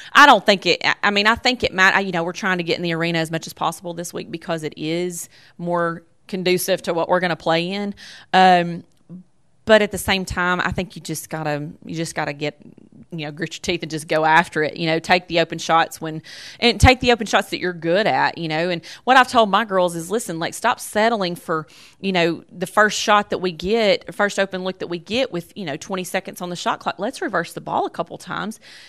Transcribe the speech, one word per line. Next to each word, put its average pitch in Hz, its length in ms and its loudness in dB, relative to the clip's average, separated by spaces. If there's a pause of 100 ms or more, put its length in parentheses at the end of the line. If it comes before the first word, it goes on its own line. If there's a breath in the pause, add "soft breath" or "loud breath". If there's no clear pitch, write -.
(120 loud breath)
I 285 140 8
don't 240 200 8
think 202 200 2
it, 175 180 2
I, 147 200 2
I 208 80 2
mean, 202 140 2
I 226 100 4
think 247 280 -2
it - 100 -2
might, 185 280 4
you 196 100 -4
know, 170 120 -2
we're 175 100 -4
trying 185 240 -2
to 175 80 -4
get 165 100 -2
in 175 80 -4
the 170 120 -2
arena 165 240 0
as 160 120 -2
much 165 160 -6
as 170 60 -14
possible 170 400 -4
this 170 200 -12
week - 160 -10
because 165 340 -6
it 151 120 -6
is 170 540 -6 (280 soft breath)
more 170 460 -2 (240)
conducive 180 540 0
to 175 120 -2
what 165 140 0
we're 180 140 2
gonna 170 160 0
play 170 340 0
in. 202 240 -6 (380 loud breath)
Um, 175 500 6 (840)
but 214 160 6
at 208 120 -2
the 190 40 -4
same 190 280 -2
time, 180 340 0
I 180 120 -2
think - 260 -6
you 160 40 -16
just - 280 -8
gotta, 151 400 -4 (160)
you 170 100 -10
just 160 200 -6
gotta 151 180 -4
get 147 240 -6 (600)
you 151 60 -8
know, 156 60 -10
grit 160 220 -8
your - 80 -14
teeth 175 220 -4
and 147 80 -8
just 156 160 -6
go 156 180 2
after 160 380 4
it, - 140 -4
you 170 100 -4
know, 160 120 0
take 180 280 0
the 170 120 0
open 165 200 0
shots - 420 0
when, 160 200 -8 (380 loud breath)
and 233 200 2
take 254 200 6
the 240 120 2
open 233 160 2
shots 196 240 0
that - 80 -6
you're 180 140 -4
good 175 340 0
at, 143 300 0
you 165 100 -6
know. 160 220 -2
And 170 120 -4 (220 loud breath)
what 262 140 6
I've 254 120 6
told 226 200 4
my 202 160 2
girls 180 300 0
is, 165 140 -8
"Listen, 185 300 -4
like, 165 140 -6
stop - 260 -2
settling 208 560 0
for, 160 320 -4 (340 loud breath)
you 190 100 -2
know, 170 400 0
the 180 160 -8
first 208 320 2
shot 208 300 2
that - 100 -2
we 185 120 -4
get, 185 640 0
first 202 260 -2
open 190 240 -4
look 185 160 -6
that - 80 -8
we 170 120 -6
get 226 320 -4
with, 170 240 -8
you 202 100 -10
know, 143 120 -6
twenty 185 260 -8
seconds 190 380 -8
on 180 80 -8
the 175 60 -8
shot - 240 -4
clock. - 180 -6
Let's 214 240 -6
reverse 190 320 -4
the 156 80 -14
ball 180 240 -2
a - 40 -4
couple - 280 -8
times. 175 420 -10 (300 loud breath)